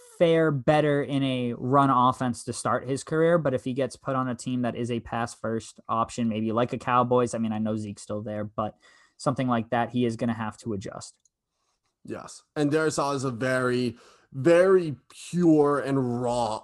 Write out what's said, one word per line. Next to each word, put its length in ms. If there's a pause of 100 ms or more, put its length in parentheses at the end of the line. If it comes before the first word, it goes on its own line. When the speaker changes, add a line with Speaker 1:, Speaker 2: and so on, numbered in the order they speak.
(180)
Speaker 1:
fare 340
better 520
in 180
a 320
run 380
offense 540
to 80
start 340
his 160
career. 340
But 160
if 120
he 80
gets 220
put 200
on 140
a 40
team 300
that 120
is 140
a 120
pass 340
first 520
option, 420
maybe 220
like 220
a 40
Cowboys, 580
I 20
mean, 140
I 80
know 160
Zeke's 260
still 200
there, 240
but 300 (420)
something 300
like 240
that, 200
he 140
is 100
gonna 180
have 260
to 140
adjust. 400 (920)
Speaker 2:
Yes. 360 (140)
And 160
Darrisaw 440
is 100
a 60
very, 680 (340)
very 640 (340)
pure 500
and 420
raw 420